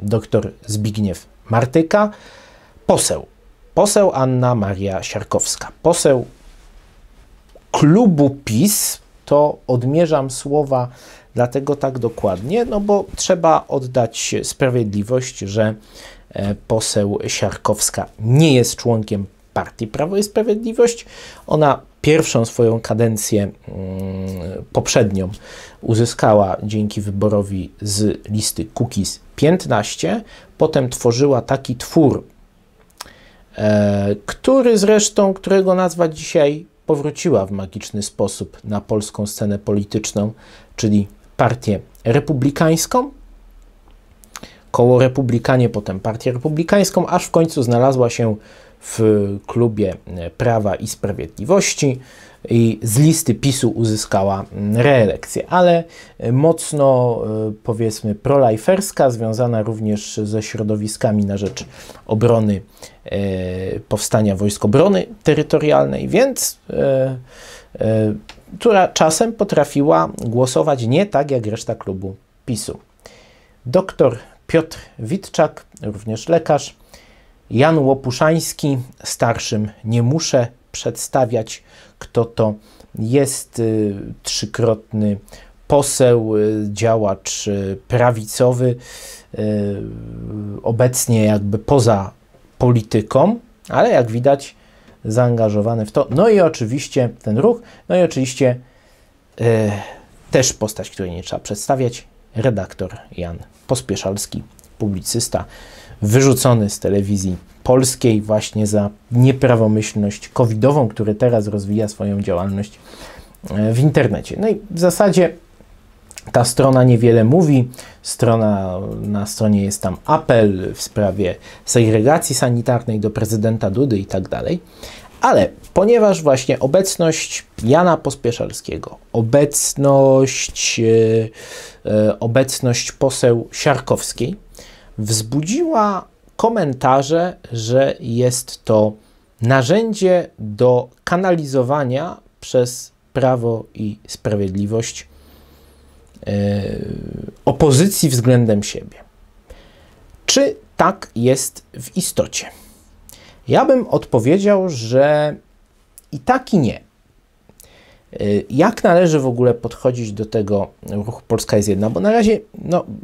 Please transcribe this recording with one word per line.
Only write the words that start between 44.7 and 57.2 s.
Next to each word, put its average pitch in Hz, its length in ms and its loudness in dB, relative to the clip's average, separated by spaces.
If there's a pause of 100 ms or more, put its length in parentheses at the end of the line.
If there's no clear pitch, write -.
koło 123 280 4
Republikanie, 127 720 2
potem 101 320 -6
Partię - 320 -4
Republikańską, 165 720 0
aż 175 180 -2
w - 60 -14
końcu 165 320 0
znalazła 120 480 2
się 110 260 -2 (440)
w - 200 -8 (460)
klubie, 107 500 -2 (100)
e, 85 240 -10
Prawa 110 440 0
i - 120 -8
Sprawiedliwości 127 1120 -2 (480)
i 113 340 2
z 110 160 0
listy 151 360 4
pisu 127 360 0
uzyskała, 104 840 0
mm, 101 240 -2
reelekcję, 123 720 2
ale, 170 360 2 (340)
e, 117 140 -4
mocno, 135 840 2 (300)